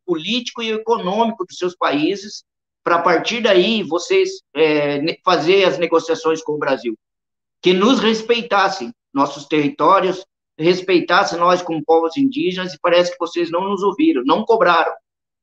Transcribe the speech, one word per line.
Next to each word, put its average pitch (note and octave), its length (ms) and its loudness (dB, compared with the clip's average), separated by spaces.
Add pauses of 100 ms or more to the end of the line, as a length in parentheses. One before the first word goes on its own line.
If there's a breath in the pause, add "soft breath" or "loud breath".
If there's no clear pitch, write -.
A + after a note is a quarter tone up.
político G#3 580 -6
e A3 80 -4
econômico A3 760 -2
dos - 120 -20
seus F3+ 180 -6
países, E3 680 -2 (400)
pra, E3+ 120 2
a E3+ 60 2
partir F3+ 400 0
daí, G#3 420 4
vocês, F#3 580 -2 (140)
é, D3 440 2
ne-, D#3+ 240 -4
fazer F3+ 420 2
as F3 120 0
negociações D#3+ 640 0
com D3+ 120 -6
o D3+ 40 -6
Brasil. C3 400 -4 (640)
Que F3+ 120 4
nos G#3+ 260 2
respeitassem, A3 920 -2 (220)
nossos C#3+ 320 -2
territórios, F3 800 0 (320)
respeitassem F3+ 800 0
nós F3 240 2
como D#3+ 240 -6
povos E3 320 2
indígenas, D#3+ 560 -2
e D3+ 80 -20
parece F3 300 2
que - 80 -12
vocês E3 320 -4
não F#3 180 -4
nos G3+ 140 -4
ouviram, D#3+ 420 2
não F3 180 2
cobraram. F3 500 2 (500)